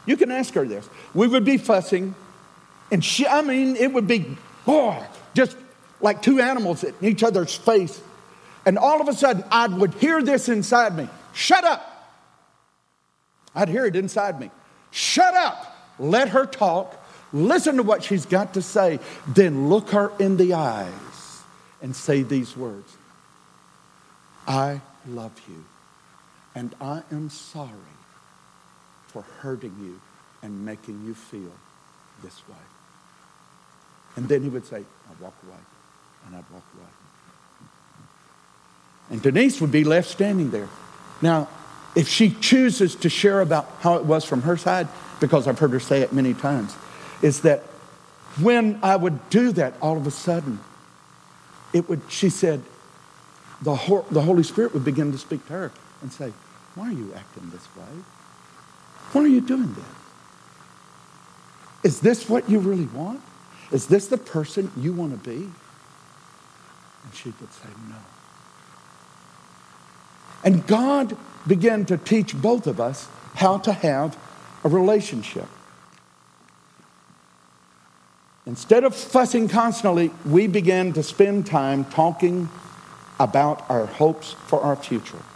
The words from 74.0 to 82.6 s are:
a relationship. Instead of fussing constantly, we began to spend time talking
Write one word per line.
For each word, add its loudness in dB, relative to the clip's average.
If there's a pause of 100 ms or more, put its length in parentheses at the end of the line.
a 2
relationship. 0 (3000)
Instead 2
of 2
fussing 0
constantly, 0 (140)
we 4
began 2
to 0
spend 2
time 0
talking 0 (720)